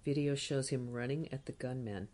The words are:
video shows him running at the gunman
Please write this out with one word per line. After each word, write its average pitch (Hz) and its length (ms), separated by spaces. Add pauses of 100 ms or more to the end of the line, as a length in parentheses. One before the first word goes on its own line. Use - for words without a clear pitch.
video 143 320
shows 139 340
him 123 220
running 127 400
at 135 140
the - 80
gunman 113 600